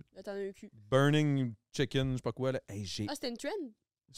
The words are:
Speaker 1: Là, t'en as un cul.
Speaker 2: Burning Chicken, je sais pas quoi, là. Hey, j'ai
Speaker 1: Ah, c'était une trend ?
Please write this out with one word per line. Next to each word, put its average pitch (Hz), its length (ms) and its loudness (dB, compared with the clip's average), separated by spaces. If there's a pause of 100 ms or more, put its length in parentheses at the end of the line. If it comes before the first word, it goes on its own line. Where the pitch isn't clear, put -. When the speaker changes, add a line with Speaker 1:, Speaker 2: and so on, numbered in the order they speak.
(160)
Speaker 1:
Là, 190 80 -16
t'en 208 80 -10
as 196 40 -8
un 196 160 -6
cul. - 220 -18
Speaker 2:
Burning 135 800 4 (220)
Chicken, 135 360 0
je 127 60 0
sais 117 40 -4
pas 120 100 -4
quoi, 131 220 -2
là. - 160 -4
Hey, 101 160 -6
j'ai 90 240 -4
Speaker 1:
Ah, 285 60 -4
c'était 277 140 -6
une 240 80 -6
trend ? 285 120 -6 (680)